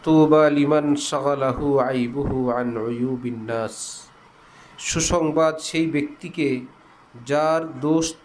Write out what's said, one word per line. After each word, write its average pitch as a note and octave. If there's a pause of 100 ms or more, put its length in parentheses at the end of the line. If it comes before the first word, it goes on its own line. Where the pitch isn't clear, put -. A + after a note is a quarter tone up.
"তুবা D#3
লিমান D3
শাগালাহু C#3
আইবুহু C3
আন A#2+
উয়ুবিন A#2+
নাস", A2+ (760)
সুসংবাদ D#3+
সেই E3
ব্যক্তিকে D3 (680)
যার D#3
দোষ D#3+ (100)